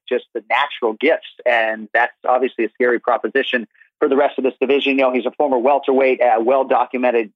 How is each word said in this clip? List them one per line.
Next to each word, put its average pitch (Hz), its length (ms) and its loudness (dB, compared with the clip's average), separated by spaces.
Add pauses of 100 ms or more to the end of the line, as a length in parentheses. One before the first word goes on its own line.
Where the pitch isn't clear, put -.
just 123 260 -4
the 110 160 -10
natural 123 420 -2
gifts, 151 380 -2 (160)
and 110 480 -2
that's 120 180 0 (160)
obviously 123 360 0
a 104 60 -4
scary 123 300 0
proposition 120 680 -2 (320)
for 151 100 0
the 135 80 0
rest 139 220 0
of 127 60 -2
this 127 160 -2
division. 135 380 0
You 135 60 2
know, 127 80 2
he's 123 140 -2
a 123 60 -6
former 135 260 0
welterweight, 135 640 2
uh, 117 220 2
well-documented 123 920 0